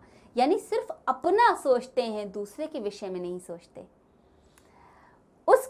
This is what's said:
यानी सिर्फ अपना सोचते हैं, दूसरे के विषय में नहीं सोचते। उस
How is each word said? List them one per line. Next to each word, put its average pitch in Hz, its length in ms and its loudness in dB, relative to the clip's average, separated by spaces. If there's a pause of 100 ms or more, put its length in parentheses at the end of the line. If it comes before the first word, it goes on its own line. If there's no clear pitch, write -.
(360)
यानी 277 240 2
सिर्फ - 380 -6 (100)
अपना 359 480 4
सोचते 247 480 0
हैं, 208 280 -6
दूसरे 208 360 -8
के 311 120 -8
विषय 202 300 -8
में 185 100 -6
नहीं 180 200 -8
सोचते। 180 460 -16 (1600)
उस 523 220 6